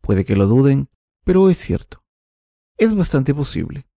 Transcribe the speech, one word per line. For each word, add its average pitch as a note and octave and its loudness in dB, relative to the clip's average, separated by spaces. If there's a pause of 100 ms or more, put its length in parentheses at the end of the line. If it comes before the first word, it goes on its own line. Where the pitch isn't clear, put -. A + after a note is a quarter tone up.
Puede F#2+ -2
que A2 -2
lo G2 2
duden, C3+ 2 (340)
pero F#3 2
es F3 0
cierto. - -10 (720)
Es A3 2
bastante D3 0
posible. C#3 -8 (120)